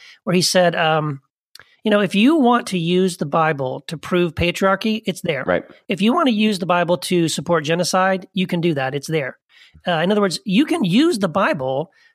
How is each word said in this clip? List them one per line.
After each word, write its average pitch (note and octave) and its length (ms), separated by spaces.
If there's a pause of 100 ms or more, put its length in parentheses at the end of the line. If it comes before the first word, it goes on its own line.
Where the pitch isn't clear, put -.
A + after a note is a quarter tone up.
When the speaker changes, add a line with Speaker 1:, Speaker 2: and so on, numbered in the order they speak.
(240)
Speaker 1:
where F3 120
he F3+ 60
said, F3 340
um, D#3 460 (600)
you G#3+ 80
know, G#3 100
if G3 140
you B3 220
want A#3+ 320
to F#3 100
use F3+ 380
the E3+ 100
Bible C#3+ 640
to D#3+ 80
prove F3 380
patriarchy, F#3+ 720
it's F3+ 160
there. D3 220
Speaker 2:
Right. F2 200 (240)
Speaker 1:
If F#3+ 140
you A3+ 100
want D#4+ 160
to A#3 60
use G#3+ 240
the F3+ 80
Bible F3 320
to F3 280
support D#3 380
genocide, F#3 720
you F#3 120
can F3 140
do E3 140
that. C3 200
It's C#3+ 140
there. D3 300 (500)
Uh, F3+ 40
in E3+ 200
other G#3 80
words, F#3 240
you G#3+ 220
can D#4 180
use B3 360
the F#3 80
Bible D#3 600 (240)